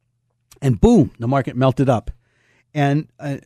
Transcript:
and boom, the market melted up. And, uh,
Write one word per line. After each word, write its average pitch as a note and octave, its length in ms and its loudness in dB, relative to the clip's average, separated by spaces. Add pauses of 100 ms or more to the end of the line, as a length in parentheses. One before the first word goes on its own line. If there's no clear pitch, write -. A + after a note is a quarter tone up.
(600)
and C3 180 0
boom, G#3 400 4
the A#2 80 -6
market C3+ 300 -2
melted C3 320 0
up. - 220 -4 (640)
And, D3 360 -2 (100)
uh, C#3+ 260 -10